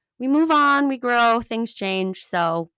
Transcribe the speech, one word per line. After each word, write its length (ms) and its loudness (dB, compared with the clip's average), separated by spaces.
we 120 -4
move 200 2
on, 380 2
we 100 -2
grow, 440 2
things 320 -6
change. 500 -4
So 540 -2